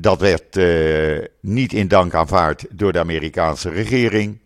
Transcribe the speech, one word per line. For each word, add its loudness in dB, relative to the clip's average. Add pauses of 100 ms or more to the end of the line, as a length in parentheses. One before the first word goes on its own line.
dat 2
werd, 0
eh, 0 (140)
niet -4
in -2
dank 2
aanvaard 0
door -2
de 0
Amerikaanse -2
regering. -2